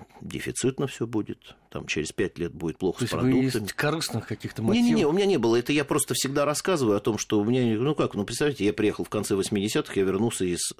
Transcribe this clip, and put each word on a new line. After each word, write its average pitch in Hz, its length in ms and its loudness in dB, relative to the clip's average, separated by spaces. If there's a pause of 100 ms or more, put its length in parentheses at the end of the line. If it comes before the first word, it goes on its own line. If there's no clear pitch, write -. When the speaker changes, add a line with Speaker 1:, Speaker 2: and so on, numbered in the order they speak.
(200)
Speaker 1:
дефицитно 131 680 -4
все 127 180 -6
будет, 110 480 -6 (160)
там, 71 160 -10
через 78 260 -4
пять 98 260 -4
лет 85 140 -4
будет 80 260 -6
плохо 92 200 0
Speaker 2:
То 123 80 -2
Speaker 1:
с - 60 -6
Speaker 2:
есть 82 100 -2
вы 127 60 4 (160)
из 131 80 0
Speaker 1:
продуктами». 104 240 -6
Speaker 2:
корыстных 151 500 -4
каких-то 107 360 -8
Speaker 1:
Не-не-не, 240 300 4
Speaker 2:
мотивов? 165 220 4
Speaker 1:
у - 20 2
меня 202 100 2
не 190 120 4
было, 117 180 4
это 120 160 0
я 147 120 2
просто 143 300 0
всегда 139 300 0
рассказываю 143 520 2
о 101 40 -2
том, - 180 0
что - 220 0
у 104 40 2
меня... 123 180 2 (160)
Ну 143 160 0
как, 139 220 0
ну, 101 80 0
представьте, 120 400 -2
я 101 80 4
приехал 101 320 0
в - 40 -10
конце 104 280 0
восьмидесятых, 101 600 0
я 98 60 4
вернулся 98 420 0
из 87 360 -2